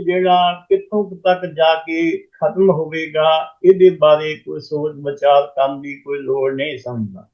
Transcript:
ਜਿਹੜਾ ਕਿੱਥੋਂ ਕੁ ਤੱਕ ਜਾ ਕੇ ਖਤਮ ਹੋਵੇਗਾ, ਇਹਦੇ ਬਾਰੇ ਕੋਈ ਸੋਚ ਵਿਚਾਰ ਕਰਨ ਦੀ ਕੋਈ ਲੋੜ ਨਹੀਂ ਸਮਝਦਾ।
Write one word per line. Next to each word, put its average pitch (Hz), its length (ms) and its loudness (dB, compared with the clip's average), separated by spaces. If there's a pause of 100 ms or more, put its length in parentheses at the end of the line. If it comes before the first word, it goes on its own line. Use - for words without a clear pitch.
ਜਿਹੜਾ 180 640 0
ਕਿੱਥੋਂ 196 400 -2
ਕੁ 180 60 -16
ਤੱਕ 180 300 -2
ਜਾ 160 300 2
ਕੇ 165 420 -4
ਖਤਮ 180 520 -2
ਹੋਵੇਗਾ, 160 760 0 (160)
ਇਹਦੇ 185 260 6
ਬਾਰੇ 151 460 2
ਕੋਈ 151 240 -14
ਸੋਚ 151 360 -8
ਵਿਚਾਰ 143 460 2
ਕਰਨ 139 400 -4
ਦੀ 143 200 -14
ਕੋਈ 143 180 -8
ਲੋੜ 135 340 -4
ਨਹੀਂ 139 240 -8
ਸਮਝਦਾ। 110 560 -12